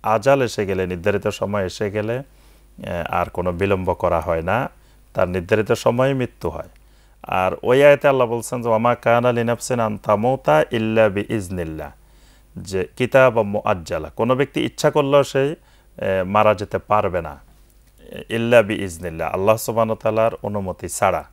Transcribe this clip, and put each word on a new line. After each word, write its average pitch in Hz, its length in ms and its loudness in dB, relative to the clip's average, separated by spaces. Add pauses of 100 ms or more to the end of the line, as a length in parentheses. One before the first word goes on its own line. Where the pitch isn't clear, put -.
আজাল 113 380 2
এসে 110 240 -2
গেলে, 92 220 -2
নির্ধারিত 90 400 -2
সময় 101 380 -2
এসে 98 260 -6
গেলে, 107 260 -4
আহ, - 960 -10
আর 87 160 -2
কোনো 90 220 -4
বিলম্ব 92 420 0
করা 85 280 0
হয় 82 200 -2
না, 110 280 -2 (440)
তার 90 160 0
নির্ধারিত 95 420 0
সময়ে 123 420 2
মৃত্যু 123 360 -6
হয়। 80 180 -12 (560)
আর 92 280 0 (120)
ওই 131 200 4
আয়াতে 143 240 6
আল্লাহ 131 200 4
বলছেন 117 340 -6
যে, 117 80 -2
"ওয়ামা 117 260 2
কানা 120 360 2
লিনাফসিন 120 480 -2
আন 110 180 -2
তামুতা 131 720 2
ইল্লা 110 380 2
বিইজনিল্লাহ", 90 840 -6 (640)
যে 92 320 -6 (100)
কিতাবাম 120 500 4
মুআজ্জালা, 90 600 -4
কোনো 120 260 0
ব্যক্তি 131 300 -2
ইচ্ছা - 260 -2
করলেও 139 320 2
সে, 139 320 -2
আহ, - 720 -6
মারা 107 280 4
যেতে 101 240 -4
পারবে 95 440 0
না, 73 180 -14 (880)
ইল্লা 117 320 4
বিইজনিল্লাহ, 85 720 -4
আল্লাহ 101 240 2
সুবহানাহু 113 340 -2
ওয়া 107 120 -6
তাআলার 110 400 0
অনুমতি 98 460 -8
ছাড়া। 90 440 0